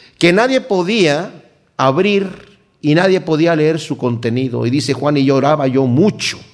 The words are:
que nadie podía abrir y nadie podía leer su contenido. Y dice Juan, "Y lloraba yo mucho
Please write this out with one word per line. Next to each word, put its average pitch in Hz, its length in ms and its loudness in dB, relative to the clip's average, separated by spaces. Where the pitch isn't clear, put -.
que 175 160 4
nadie 254 260 2
podía 180 840 -2
abrir 185 800 -2
y 151 120 2
nadie 185 280 2
podía 160 340 0
leer 156 240 0
su - 160 -8
contenido. 120 680 -4
Y 117 40 0
dice 143 220 -2
Juan, 143 240 -2
"Y 135 80 2
lloraba 139 420 2
yo 135 200 0
mucho 165 520 0